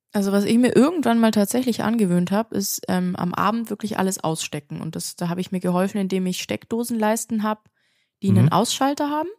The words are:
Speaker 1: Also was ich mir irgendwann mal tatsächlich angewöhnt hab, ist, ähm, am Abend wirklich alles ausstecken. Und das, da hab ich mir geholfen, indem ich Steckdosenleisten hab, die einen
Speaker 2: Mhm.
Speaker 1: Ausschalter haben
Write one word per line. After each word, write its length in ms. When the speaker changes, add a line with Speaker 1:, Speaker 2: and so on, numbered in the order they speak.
Speaker 1:
Also 200
was 140
ich 120
mir 180
irgendwann 440
mal 120
tatsächlich 520
angewöhnt 480
hab, 220
ist, 340
ähm, 300
am 160
Abend 360
wirklich 300
alles 240
ausstecken. 580
Und 140
das, 220
da 120
hab 80
ich 140
mir 80
geholfen, 400
indem 260
ich 160
Steckdosenleisten 1000
hab, 260
die 60
einen 160
Speaker 2:
Mhm. 80
Speaker 1:
Ausschalter 560
haben 180